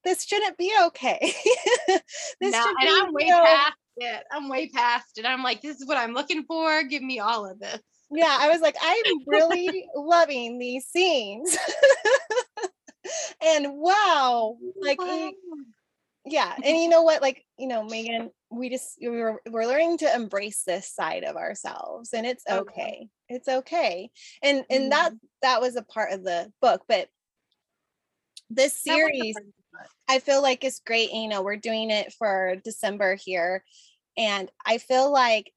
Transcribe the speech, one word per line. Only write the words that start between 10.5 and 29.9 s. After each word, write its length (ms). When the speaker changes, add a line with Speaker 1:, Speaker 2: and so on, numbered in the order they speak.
Speaker 1:
these 280
scenes." 760
<laughs> 60
And 380
wow, 800
like, 200
it 60
Speaker 2:
Wow. 260
Speaker 1:
yeah. 360
And 140
you 120
know 140
what? 200
Like, 220
you 100
know, 160
Megan, 460
we 180
just, 320
we're, 380
we're 180
learning 320
to 160
embrace 520
this 260
side 320
of 120
ourselves, 760
and 140
it's 240
Speaker 2:
Okay. 100
Speaker 1:
okay. 480
It's 200
okay. 600
And, 260
and 240
that, 180
Speaker 2:
Mm-hmm. 160
Speaker 1:
that 180
was 160
a 60
part 300
of 120
the 360
book, 280
but 200
this 340
Speaker 2:
That 100
was 40
a 20
Speaker 1:
series, 360
Speaker 2:
part 100
of 60
the 260
book. 120